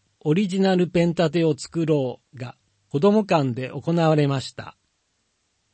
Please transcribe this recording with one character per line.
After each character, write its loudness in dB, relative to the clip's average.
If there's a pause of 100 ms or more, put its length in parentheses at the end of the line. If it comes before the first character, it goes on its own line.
(220)
オ 0
リ 0
ジ -2
ナ 2
ル 2
ペ 0
ン 2
立 0
て 0
を 2
作 -6
ろ -2 (120)
う -18
が -14 (340)
子 -4
ど 4
も 2
館 0
で -6
行 -6
わ 4
れ 2
ま -2
し -14
た。 -16 (960)